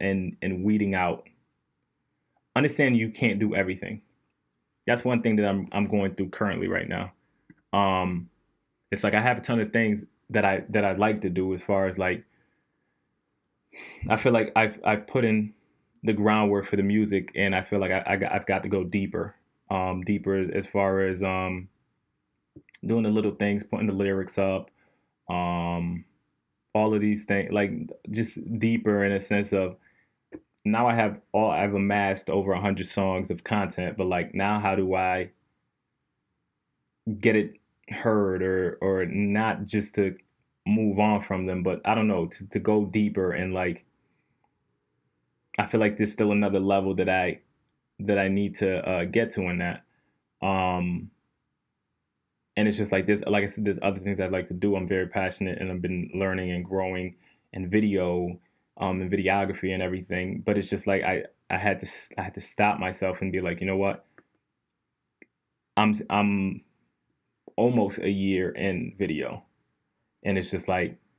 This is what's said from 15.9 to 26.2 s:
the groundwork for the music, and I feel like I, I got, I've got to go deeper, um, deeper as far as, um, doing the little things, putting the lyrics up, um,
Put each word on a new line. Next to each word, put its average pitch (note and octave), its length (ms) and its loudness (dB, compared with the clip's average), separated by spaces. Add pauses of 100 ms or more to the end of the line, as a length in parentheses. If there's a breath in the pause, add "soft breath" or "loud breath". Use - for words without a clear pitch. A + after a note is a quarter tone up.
the A2 100 2
groundwork G#2 540 4
for - 80 -2
the G2 80 2
music, G2+ 540 2
and F#2+ 180 2
I F#2+ 80 0
feel G2+ 160 -2
like F#2 140 0
I, F#2 120 0
I G2 120 0
got, F#2 160 -2
I've F#2 140 -2
got F#2+ 180 0
to G2 40 -6
go G2 140 0
deeper, F2+ 540 -4 (340)
um, F#2 320 -2
deeper G2 340 0 (160)
as F#2+ 140 -2
far G2 400 2
as, F#2 160 -2
um, F#2 460 -4 (1160)
doing A2+ 200 0
the G#2+ 60 2
little G#2 260 2
things, G2+ 260 0
putting - 240 -4
the G#2 60 0
lyrics G2 460 -2
up, F#2+ 340 -2 (580)
um, F2 760 -2 (720)